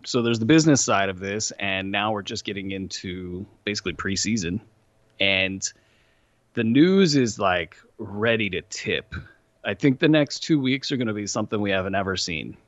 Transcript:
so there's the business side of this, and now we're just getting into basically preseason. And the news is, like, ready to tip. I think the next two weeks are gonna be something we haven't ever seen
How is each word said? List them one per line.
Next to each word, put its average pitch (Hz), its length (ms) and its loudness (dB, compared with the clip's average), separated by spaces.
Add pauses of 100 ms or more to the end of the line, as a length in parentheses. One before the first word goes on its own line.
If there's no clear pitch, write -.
so 123 160 0
there's 117 180 0
the 113 60 -2
business 151 380 6
side 98 260 2
of 92 100 -6
this, 101 400 -4
and 98 320 -2
now 104 200 0
we're 104 100 -4
just 107 240 -8
getting 98 260 -6
into 92 760 -8 (180)
basically 101 300 -4
preseason. 98 680 -2 (600)
And 95 480 0 (880)
the 117 100 -2
news 156 520 6
is, 113 240 2
like, 90 380 0 (200)
ready 107 540 0
to 85 100 -4
tip. - 540 -6 (480)
I 104 120 -2
think 135 240 2
the 165 80 4
next 151 320 4
two 151 200 2
weeks 135 320 -2
are 139 60 -2
gonna 113 160 -2
be 104 140 -6
something 107 340 -2
we 101 80 0
haven't 95 240 0
ever 95 240 -2
seen 80 400 -6 (100)